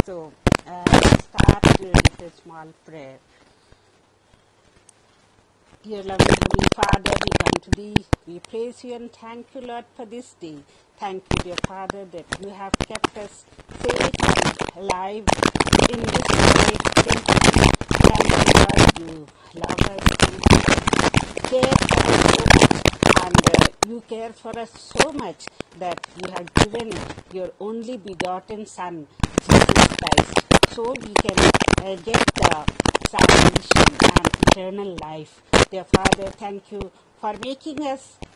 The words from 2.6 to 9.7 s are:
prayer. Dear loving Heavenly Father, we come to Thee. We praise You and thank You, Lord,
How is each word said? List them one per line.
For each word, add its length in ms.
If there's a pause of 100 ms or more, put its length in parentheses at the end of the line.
prayer. 320 (2750)
Dear 200
loving 240
Heavenly 480
Father, 480
we 60 (140)
come 180
to 100
Thee. 340 (220)
We 120
praise 440
You 120
and 160
thank 440
You, 60
Lord, 240 (100)